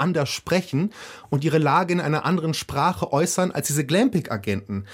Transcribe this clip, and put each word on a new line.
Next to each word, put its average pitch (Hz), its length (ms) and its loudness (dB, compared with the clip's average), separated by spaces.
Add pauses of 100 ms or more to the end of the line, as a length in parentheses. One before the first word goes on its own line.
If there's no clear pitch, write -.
anders 156 280 2
sprechen 180 600 0 (400)
und 143 140 0
ihre 160 120 2
Lage 160 380 4
in 180 60 2
einer 147 260 0
anderen 160 260 0
Sprache - 580 -2
äußern 175 420 2
als - 160 -4
diese 147 180 0
Glamping-Agenten. 107 1080 0